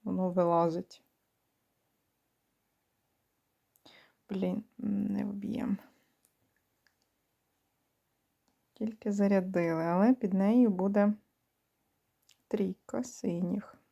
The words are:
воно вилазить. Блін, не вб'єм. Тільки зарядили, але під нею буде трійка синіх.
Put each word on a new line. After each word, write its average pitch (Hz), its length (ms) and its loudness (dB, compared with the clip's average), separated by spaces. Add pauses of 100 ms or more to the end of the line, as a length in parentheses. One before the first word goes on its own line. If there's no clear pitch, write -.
воно 185 260 -2
вилазить. 170 720 0 (3250)
Блін, 190 340 -4 (140)
не 202 460 -4
вб'єм. 202 540 -6 (3000)
Тільки 220 400 -6
зарядили, 185 720 2
але 185 320 4
під 196 200 -2
нею 220 360 4
буде 202 440 2 (1300)
трійка 214 560 -6
синіх. 180 720 -6 (160)